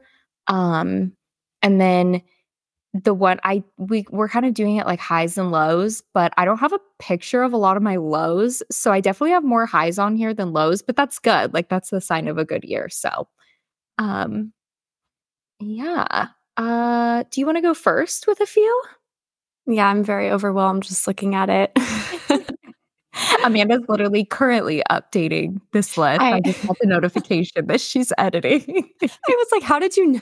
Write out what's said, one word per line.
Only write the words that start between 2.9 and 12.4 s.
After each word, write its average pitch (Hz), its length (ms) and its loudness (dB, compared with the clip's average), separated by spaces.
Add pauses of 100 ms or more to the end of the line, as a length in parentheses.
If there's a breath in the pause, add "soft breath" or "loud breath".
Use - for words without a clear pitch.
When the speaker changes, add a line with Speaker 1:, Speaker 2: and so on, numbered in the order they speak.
Speaker 1:
the 202 200 0
one 185 300 2
I, 196 200 0 (140)
we, 208 340 -4
we're 214 180 -2
kinda 247 220 0
doing 208 260 0
it, - 100 -2
like, 175 120 -2
highs 170 380 -2
and 185 140 -2
lows, 170 500 0 (120)
but 175 240 2
I 180 80 4
don't 208 140 2
have 302 140 0
a 403 60 -2 (200)
picture 247 440 -2
of 247 100 0
a 240 40 0
lot 196 200 2
of 208 60 0
my 196 140 0
lows. 165 720 -2
So - 200 0
I 196 100 2
definitely 196 300 0
have 359 120 2
more 233 220 2
highs 170 340 0
on 208 160 0
here 220 180 -2
than 190 200 -4
lows, 160 280 2
but 240 140 -6
that's - 240 0
good. 165 340 2
Like, 170 160 -2
that's 185 220 -4
the 190 100 -2
sign 160 260 -4
of 156 100 -4
a 160 80 -2